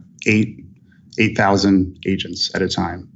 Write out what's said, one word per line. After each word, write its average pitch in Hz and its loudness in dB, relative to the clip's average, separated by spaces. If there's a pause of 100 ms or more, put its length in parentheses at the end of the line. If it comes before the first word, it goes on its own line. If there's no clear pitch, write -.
(260)
eight, 110 2 (600)
eight 110 2
thousand 98 2
agents 90 -4
at 92 -2
a 92 0
time, 90 -4